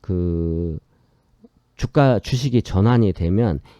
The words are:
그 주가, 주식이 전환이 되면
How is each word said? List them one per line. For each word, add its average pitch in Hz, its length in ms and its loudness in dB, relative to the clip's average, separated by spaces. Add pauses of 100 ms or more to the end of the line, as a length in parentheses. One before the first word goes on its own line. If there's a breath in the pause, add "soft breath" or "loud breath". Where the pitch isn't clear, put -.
그 85 760 -4 (1000)
주가, 135 420 2
주식이 123 440 -2
전환이 110 500 2
되면 90 480 -2 (200 soft breath)